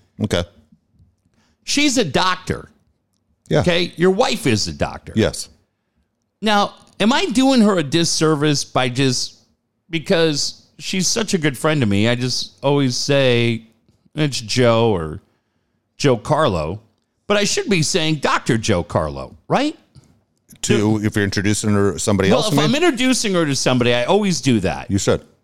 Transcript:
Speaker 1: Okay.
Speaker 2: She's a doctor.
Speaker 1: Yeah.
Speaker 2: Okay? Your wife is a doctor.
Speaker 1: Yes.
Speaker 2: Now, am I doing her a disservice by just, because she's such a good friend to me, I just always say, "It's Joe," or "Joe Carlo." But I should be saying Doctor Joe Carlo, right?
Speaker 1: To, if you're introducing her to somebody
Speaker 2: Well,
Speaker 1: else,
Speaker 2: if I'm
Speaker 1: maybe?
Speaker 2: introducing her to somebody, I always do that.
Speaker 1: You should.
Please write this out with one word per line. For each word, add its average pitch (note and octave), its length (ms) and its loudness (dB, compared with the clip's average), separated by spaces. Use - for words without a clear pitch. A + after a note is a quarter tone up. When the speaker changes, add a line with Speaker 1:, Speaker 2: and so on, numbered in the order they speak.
Speaker 1:
Okay. F#2+ 220 -2
Speaker 2:
She's C#4+ 320 0
a A#3+ 80 2
doctor. F3+ 640 -4
Speaker 1:
Yeah. D3 120 2
Speaker 2:
Okay? F3 360 0
Your F3+ 140 4
wife G#3 360 0
is A2 200 0
a D#2+ 60 -8
doctor. C#2+ 420 -8
Speaker 1:
Yes. - 340 0
Speaker 2:
Now, G#3 320 0
am G#3 120 2
I D#4+ 160 0
doing C4 340 2
her G3+ 160 4
a E3 60 0
disservice D3+ 800 0
by B2+ 260 -2
just, B2+ 500 -2
because E3 760 -2
she's F#3 280 -4
such - 260 -2
a G3 40 0
good D3 200 -2
friend D#3 240 0
to A2+ 60 0
me, G2+ 200 2
I A#2+ 80 2
just B2 480 -6
always C#3 340 0
say, A#2+ 680 0
"It's D3 260 -2
Joe," A#2 520 2
or D#2+ 280 -6
"Joe B2+ 200 2
Carlo." G#2 640 -2
But G3+ 100 0
I G3+ 80 0
should G4 240 -4
be F3+ 140 2
saying D#3+ 320 -2
Doctor C#3 420 -2
Joe G2 260 0
Carlo, C#2+ 520 -6
right? C#4 300 -2
Speaker 1:
To, G#2+ 400 0
if G#2 120 -2
you're G#2 100 2
introducing G#2 460 -2
her G2+ 220 2
to D#2+ 60 -10
somebody G2 300 2
Speaker 2:
Well, A2+ 140 4
Speaker 1:
else, - 100 -2
Speaker 2:
if C#3 60 4
I'm D3+ 120 2
Speaker 1:
maybe? D4+ 140 0
Speaker 2:
introducing B3+ 500 0
her E3+ 100 2
to C#3 100 0
somebody, B2 380 2
I A#2+ 120 0
always F#3+ 360 0
do A#2+ 200 2
that. E2 300 -4
Speaker 1:
You G2 60 0
should. G2 240 0